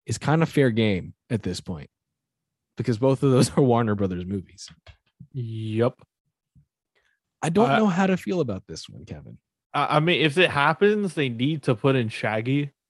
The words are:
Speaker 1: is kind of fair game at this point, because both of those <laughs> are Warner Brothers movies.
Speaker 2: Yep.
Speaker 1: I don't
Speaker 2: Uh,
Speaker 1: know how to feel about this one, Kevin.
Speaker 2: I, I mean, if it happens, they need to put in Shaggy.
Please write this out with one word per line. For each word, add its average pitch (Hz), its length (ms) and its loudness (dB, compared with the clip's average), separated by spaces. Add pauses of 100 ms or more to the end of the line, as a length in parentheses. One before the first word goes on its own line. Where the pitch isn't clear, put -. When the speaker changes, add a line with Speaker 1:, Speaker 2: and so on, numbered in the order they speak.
Speaker 1:
is 117 140 -6
kind 160 240 2
of 160 80 0
fair 135 200 2
game 101 440 0 (160)
at 107 120 -4
this 90 200 -6
point, 78 260 -12 (880)
because 117 220 -2
both 135 240 2
of 139 80 4
those 123 200 4
<laughs> - 60 -12
are 151 60 4
Warner 117 320 2
Brothers 92 320 -4
movies. 95 420 -10 (640)
Speaker 2:
Yep. 113 640 -2 (1500)
Speaker 1:
I 151 60 -2
don't 208 220 4
Speaker 2:
Uh, 247 80 4
Speaker 1:
know 220 80 4
how 190 200 2
to 185 120 2
feel 190 220 -4
about 104 280 -4
this 78 200 -14
one, - 180 -20
Kevin. 71 320 -16 (340)
Speaker 2:
I, 143 240 -2
I 151 40 6
mean, 160 200 2
if 151 160 0
it 170 140 4
happens, 190 640 2
they 143 140 0
need 131 360 -2
to 131 100 2
put 135 220 2
in 117 140 0
Shaggy. 127 600 -4 (180)